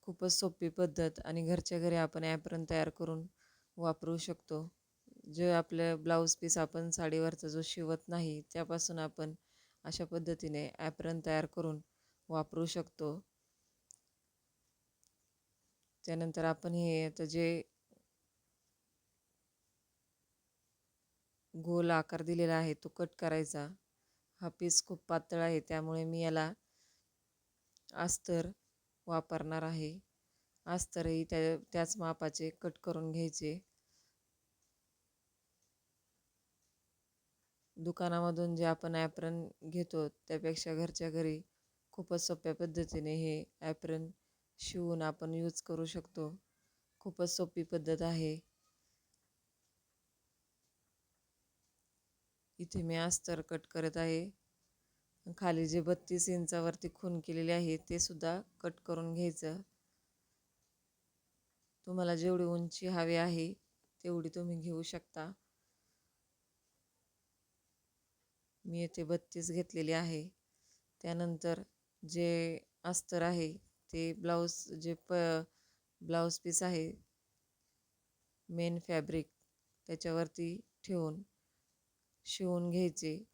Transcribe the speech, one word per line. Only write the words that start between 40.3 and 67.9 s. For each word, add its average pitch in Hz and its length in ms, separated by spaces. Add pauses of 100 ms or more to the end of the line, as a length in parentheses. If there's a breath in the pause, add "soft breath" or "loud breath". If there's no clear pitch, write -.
घरच्या 165 360
घरी 160 300 (520)
खूपच 175 340
सोप्या 165 280
पद्धतीने 160 600
हे 156 260 (200)
ॲप्रॉन 160 460 (520)
शिवून 170 420
आपण 160 320
यूज 165 280
करू 165 240
शकतो. 160 480 (680)
खूपच 175 300
सोपी 175 340
पद्धत 160 380
आहे. 160 360 (4000)
इथे 175 240
मी 165 160
अस्तर 170 500
कट 160 180
करत 160 300
आहे. 165 320 (1080)
खाली 165 300
जे 165 160
बत्तीस 175 480
इंचावरती 170 640
खून 175 260
केलेले 165 320
आहे 170 240 (120)
ते 170 120
सुद्धा 165 400 (200)
कट 170 260
करून 165 280
घ्यायचं. 170 460 (2250)
तुम्हाला 180 300
जेवढी 175 280
उंची 170 440
हवी 170 280
आहे 170 360 (520)
तेवढी 170 300
तुम्ही 175 240
घेऊ 165 260
शकता. 165 460 (3250)